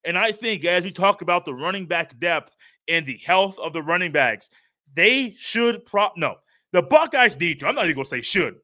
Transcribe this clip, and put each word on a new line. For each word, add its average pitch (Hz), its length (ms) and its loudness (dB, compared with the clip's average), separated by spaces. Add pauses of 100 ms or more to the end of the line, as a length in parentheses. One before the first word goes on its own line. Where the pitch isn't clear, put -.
And 170 140 -2
I 214 160 0
think 214 320 -6
as 175 180 2
we 190 80 -8
talk 196 300 0
about 175 240 -2
the 143 80 -8
running 180 320 -6
back 165 340 -6
depth 160 380 -4 (320)
and 165 160 0
the 123 200 -12
health 190 320 2
of 160 140 -6
the 160 100 -6
running 170 300 -2
backs, 127 380 0 (440)
they 226 440 2
should 233 480 -2
pro-, 202 320 2
no, 139 180 -2 (380)
the 180 80 6
Buckeyes 269 580 2
need 165 220 -2
to, 143 60 -2
I'm - 80 0
not 214 100 0
even 160 100 0
gonna 131 100 -4
say 127 140 -6
should, 120 440 -2